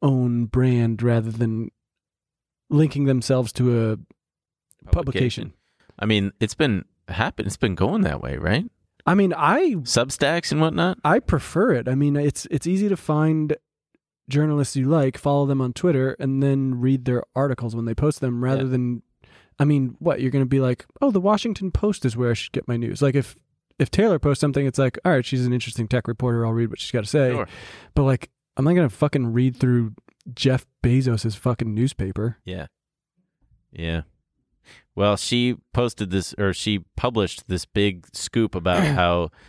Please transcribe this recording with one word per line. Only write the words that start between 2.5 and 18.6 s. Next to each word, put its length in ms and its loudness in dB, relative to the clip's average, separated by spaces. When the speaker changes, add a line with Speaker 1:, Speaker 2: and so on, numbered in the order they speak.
Speaker 1:
linking 340 4
themselves 460 0
to 200 2
a 60 -4
publication. 0 -
Speaker 2:
Publication. 600 0
I 80 -4
mean, 320 2
it's 160 -2
been 300 0
happen-, 360 -4
it's 120 -6
been 180 0
going 280 0
that 200 -2
way, 140 -6
right? 280 0
Speaker 1:
I 120 2
mean, 200 4
I 420 2
Speaker 2:
Substacks 760 -2
and 80 2
whatnot? 440 0
Speaker 1:
I 140 4
prefer 540 0
it. 160 -2
I 80 0
mean, 180 2
it's, 340 -2
it's 200 -4
easy 200 0
to 80 0
find 600 0
journalists 480 0
you 120 0
like, 300 2
follow 280 2
them 140 0
on 120 -2
Twitter, 480 0
and 200 -2
then 400 0
read 260 0
their 180 0
articles 400 -2
when 120 -4
they 80 -4
post 260 0
them 240 -2
rather 180 0